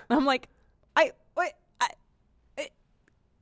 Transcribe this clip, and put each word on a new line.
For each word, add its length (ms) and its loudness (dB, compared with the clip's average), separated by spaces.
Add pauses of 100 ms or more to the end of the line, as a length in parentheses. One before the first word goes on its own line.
And 80 2
I'm 80 2
like, 220 -2 (480)
"I, 160 4 (240)
wait, 160 -2 (300)
I, 80 0 (680)
I, 120 -12 (720)